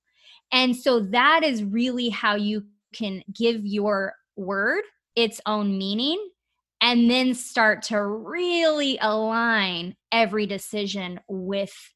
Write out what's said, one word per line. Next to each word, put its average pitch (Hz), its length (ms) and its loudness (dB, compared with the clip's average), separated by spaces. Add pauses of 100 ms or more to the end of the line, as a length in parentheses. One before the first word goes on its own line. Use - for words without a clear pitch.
(520)
And 254 240 2
so 254 240 2
that 254 460 4
is 233 180 0
really 240 460 -2
how 208 260 -2
you 208 300 -2 (260)
can 190 300 -6 (140)
give 226 300 0
your 202 500 -2 (200)
word 202 480 -2 (320)
its 226 300 0
own 208 320 0
meaning 262 520 -2 (520)
and 240 260 6
then 254 280 2
start 220 480 0
to 208 200 -2
really 294 960 0
align 214 960 0 (160)
every 214 360 2
decision 196 800 -6
with 196 440 -4 (240)